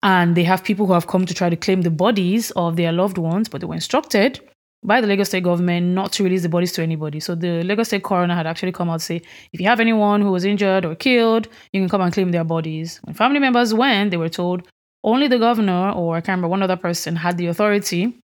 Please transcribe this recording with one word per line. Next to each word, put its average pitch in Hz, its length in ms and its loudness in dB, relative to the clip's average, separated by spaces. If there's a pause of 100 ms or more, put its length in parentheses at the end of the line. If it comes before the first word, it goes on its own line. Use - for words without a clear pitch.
And 175 320 4
they 170 100 4
have 185 200 2
people 202 220 0
who 185 60 2
have 170 140 2
come 185 200 0
to 175 80 -6
try 180 140 0
to 170 80 0
claim 185 260 0
the 170 80 2
bodies 196 640 0
of 170 240 -2
their 170 160 0
loved 180 240 0
ones, 175 320 -2
but - 120 -10
they 175 60 -8
were 165 80 -8
instructed 220 640 0 (420)
by 226 200 2
the 214 40 0
Lagos 196 220 2
State 185 140 -2
government 175 460 0
not 185 240 -2
to 202 120 -2
release 185 160 2
the 170 80 -2
bodies 175 240 0
to 170 100 -4
anybody. 156 380 -4
So 175 140 -6
the 170 300 -2
Lagos 214 240 -2
State 196 140 -2
coroner 180 320 0
had 165 120 -2
actually 175 260 -4
come 175 160 -4
out 165 120 -2
to - 40 -8
say, 170 180 -6 (300)
"If 175 80 -12
you 185 60 -2
have 226 120 2
anyone 208 440 2
who 202 80 2
was 185 160 0
injured 190 400 2
or 160 80 -4
killed, 226 540 2 (260)
you 190 80 2
can 185 80 0
come 202 100 2
and 175 120 2
claim 185 180 0
their 170 140 0
bodies." 160 600 -6
When 160 100 -12
family 277 260 2
members 240 340 2
went, 214 360 2
they 175 60 -2
were 165 140 -2
told 180 320 -4 (420)
only 262 240 2
the 247 100 2
governor 208 520 2
or, 170 260 -2
I 165 60 -4
can't 185 160 -2
remember, 175 100 -2
one 190 140 0
other 185 140 0
person 170 400 -4
had 175 200 -2
the 170 120 -2
authority 202 760 -2